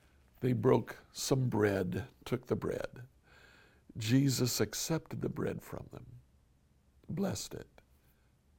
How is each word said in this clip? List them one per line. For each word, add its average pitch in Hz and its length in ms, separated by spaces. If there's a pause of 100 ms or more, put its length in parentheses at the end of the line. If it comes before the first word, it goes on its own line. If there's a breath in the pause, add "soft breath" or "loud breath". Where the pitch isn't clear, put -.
(420)
They 127 120
broke 120 440 (160)
some 131 340
bread, 101 600 (180)
took - 220
the 113 100
bread. - 460 (920 soft breath)
Jesus 123 640
accepted - 600
the - 80
bread - 320
from - 320
them, - 120 (1000)
blessed 175 460
it, - 140 (920)